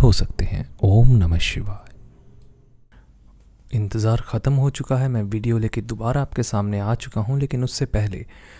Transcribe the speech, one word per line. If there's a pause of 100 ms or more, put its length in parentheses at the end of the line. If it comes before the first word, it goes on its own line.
हो
सकते
हैं। (180)
ओम
नमः
शिवाय। (1800)
इंतज़ार
ख़त्म
हो
चुका
है,
मैं
video
लेके
दोबारा
आपके
सामने
आ
चुका
हूँ,
लेकिन
उससे
पहले (360)